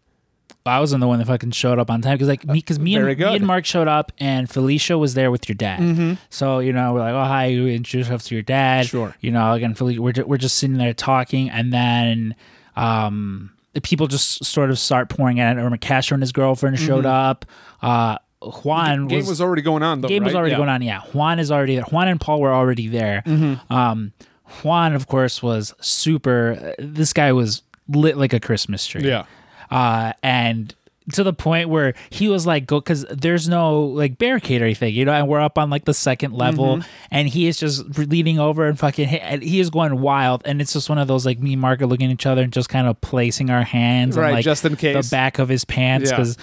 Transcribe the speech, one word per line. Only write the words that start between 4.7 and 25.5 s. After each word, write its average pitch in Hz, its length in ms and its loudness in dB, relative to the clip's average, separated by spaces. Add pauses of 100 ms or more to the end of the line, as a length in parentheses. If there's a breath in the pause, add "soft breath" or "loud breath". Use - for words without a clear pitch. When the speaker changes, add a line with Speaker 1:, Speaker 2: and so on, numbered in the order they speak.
Speaker 1:
was 143 160 0
there 131 180 2
with 123 160 -4
your 110 60 -2
dad. 98 260 -4
Speaker 2:
Mm-hmm. 170 340 2 (160)
Speaker 1:
So, 135 300 -2
you 131 120 0
know, 123 200 0
we're 120 80 0
like, 113 140 -2
"Oh, 135 100 0
hi," 131 260 0
we 127 240 0
introduce 120 320 -4
ourselves 120 200 -4
to - 100 -8
your 110 60 -4
dad. 131 440 2
Speaker 2:
Sure. 117 340 -4
Speaker 1:
You 120 120 -4
know, 113 200 2
again, 117 220 -2
Felicia, 123 280 -2
we're 123 100 0
ju-, 127 140 -2
we're 139 120 0
just 127 200 0
sitting 135 200 0
there 120 160 0
talking, 131 560 0
and 120 220 -2
then, 117 640 0 (420 soft breath)
um, 104 760 -2 (240)
the 143 60 -4
people 156 260 0
just - 380 0
sort 139 260 0
of 127 80 0
start 127 300 0
pouring 127 300 0
in. 123 60 2
I 117 60 4
remember 120 260 0
Castro 131 380 0
and 135 80 0
his 127 100 -4
girlfriend 135 460 0
showed 135 260 2
Speaker 2:
Mm-hmm. - 20 0
Speaker 1:
up. 131 380 0 (380 loud breath)
Uh, 117 360 0 (440)
Juan 147 400 0
Speaker 2:
The 139 60 -4
game 131 120 0
Speaker 1:
was 165 80 -4
Speaker 2:
was 165 120 -2
already 175 220 0
going 156 200 0
on, 156 180 0
though, 127 80 -2
Speaker 1:
game 202 160 0
was 196 100 0
Speaker 2:
right? 185 40 0
Speaker 1:
already 165 140 2
Speaker 2:
Yeah. 123 60 0
Speaker 1:
going 143 100 0
on, 127 140 0
yeah. 107 180 -4 (120)
Juan 156 260 0
is 151 120 0
already 139 260 2
there. 120 80 -2
Juan 175 240 0
and 175 120 0
Paul 151 200 0
were 135 120 2
already 127 360 2
there. 107 380 -2
Speaker 2:
Mm-hmm. 151 460 0
Speaker 1:
Um, 110 400 0 (500 soft breath)
Juan, 160 320 2
of 135 120 -4
course, 131 360 0
was 110 380 -2